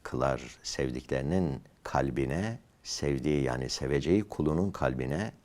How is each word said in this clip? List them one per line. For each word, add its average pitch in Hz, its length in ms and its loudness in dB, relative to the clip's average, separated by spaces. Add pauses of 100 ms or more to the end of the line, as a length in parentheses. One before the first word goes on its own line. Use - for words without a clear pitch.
kılar, 64 600 -2
sevdiklerinin 67 1000 -2 (220)
kalbine 69 760 0 (240)
sevdiği, 71 600 0
yani 64 260 0
seveceği 71 540 2
kulunun 82 480 0
kalbine 69 600 0 (140)